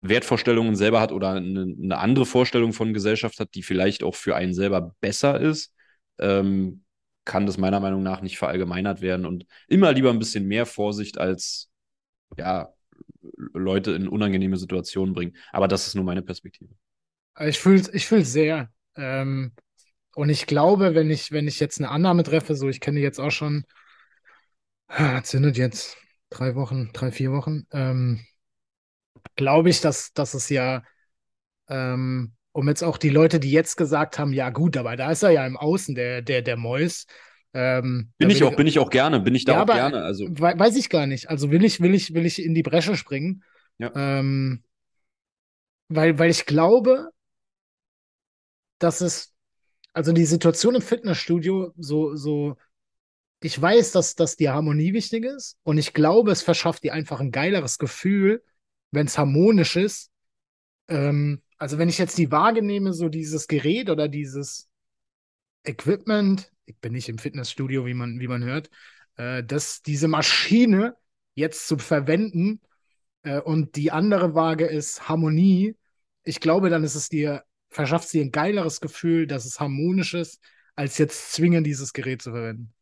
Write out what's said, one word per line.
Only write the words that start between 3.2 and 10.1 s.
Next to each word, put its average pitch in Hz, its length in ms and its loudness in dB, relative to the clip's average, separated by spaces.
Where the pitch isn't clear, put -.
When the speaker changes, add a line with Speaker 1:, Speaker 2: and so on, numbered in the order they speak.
Speaker 1:
hat, 104 140 -8
die 98 80 -12
vielleicht 92 420 0
auch 92 100 -4
für - 220 -2
einen 92 180 -2
selber 92 460 -2
besser 135 400 0
ist, 156 340 -4
ähm, 98 680 -2
kann 101 220 -2
das 92 120 -4
meiner 95 220 0
Meinung 95 220 -4
nach 92 200 -4
nicht 92 160 -10
verallgemeinert 90 600 -4
werden 92 260 -4
und 90 200 -8
immer 190 240 6
lieber 131 180 4